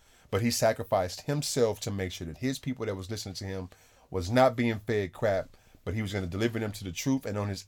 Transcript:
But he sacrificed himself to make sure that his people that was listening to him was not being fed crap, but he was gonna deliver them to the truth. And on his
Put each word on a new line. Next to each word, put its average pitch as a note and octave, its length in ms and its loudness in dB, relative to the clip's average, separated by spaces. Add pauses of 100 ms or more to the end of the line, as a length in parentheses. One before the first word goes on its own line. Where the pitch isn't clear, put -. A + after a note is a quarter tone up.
(300)
But G#2 120 2
he A#2 80 4
sacrificed A2 720 2
himself C3+ 580 0
to A2 100 -4
make F#2+ 220 -2
sure - 140 -8
that D#2+ 120 -10
his C3 200 -2
people B2 280 -6
that G#2 100 -2
was F#2+ 140 -8
listening G2+ 260 -6
to - 80 -8
him F#2+ 260 -6 (400)
was F2+ 200 -2
not B2+ 260 6
being A#2 300 2
fed G2+ 260 0
crap, G2 360 0 (360)
but F#2 100 -4
he A2 80 -2
was F#2+ 100 -4
gonna F#2+ 140 -2
deliver A2 320 0
them G#2+ 140 -2
to G#2 120 -10
the F#2 80 -6
truth. C3+ 320 0
And G#2 140 -2
on G2+ 100 0
his G2 200 -6